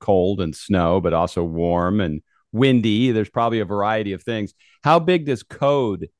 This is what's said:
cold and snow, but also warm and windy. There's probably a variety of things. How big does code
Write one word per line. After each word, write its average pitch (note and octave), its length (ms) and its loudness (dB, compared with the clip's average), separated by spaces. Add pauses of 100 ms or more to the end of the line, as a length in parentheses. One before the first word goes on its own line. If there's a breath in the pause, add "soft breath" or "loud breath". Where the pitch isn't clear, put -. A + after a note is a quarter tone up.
cold G2 400 2
and D#2+ 160 -4
snow, F2+ 440 2
but E2+ 120 0
also E2+ 320 0
warm F2 560 0
and D#2 200 -4 (320)
windy. A#2+ 600 2
There's G#2+ 180 -2
probably A#2 300 0
a G#2 40 -2
variety G2+ 480 -2
of F#2 100 -10
things. G#2+ 320 -6 (280 soft breath)
How D#3 160 4
big E3 280 0
does B2+ 160 -2
code B2 680 -2 (120)